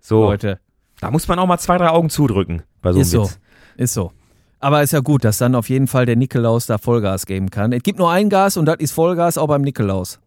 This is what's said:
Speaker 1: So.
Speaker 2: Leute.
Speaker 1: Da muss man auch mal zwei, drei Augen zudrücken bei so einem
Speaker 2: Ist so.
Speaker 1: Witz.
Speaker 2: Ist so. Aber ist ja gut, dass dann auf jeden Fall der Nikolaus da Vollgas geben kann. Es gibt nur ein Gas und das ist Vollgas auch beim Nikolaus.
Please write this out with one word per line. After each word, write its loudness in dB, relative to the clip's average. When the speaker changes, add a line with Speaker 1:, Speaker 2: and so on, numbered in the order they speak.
Speaker 1:
So. 2
Speaker 2:
Leute. -2
Speaker 1:
Da -6
muss -4
man 0
auch 2
mal 2
zwei, 0
drei 2
Augen 2
zudrücken 0
bei 0
so 4
einem 4
Speaker 2:
Ist 0
so. 2
Speaker 1:
Witz. -6
Speaker 2:
Ist -4
so. -6
Aber 2
ist -2
ja 2
gut, 0
dass 0
dann 2
auf -2
jeden 0
Fall 2
der 2
Nikolaus 0
da -2
Vollgas -2
geben -4
kann. -2
Es -4
gibt -4
nur 2
ein 2
Gas 2
und 0
das 2
ist -4
Vollgas 0
auch -2
beim 0
Nikolaus. -4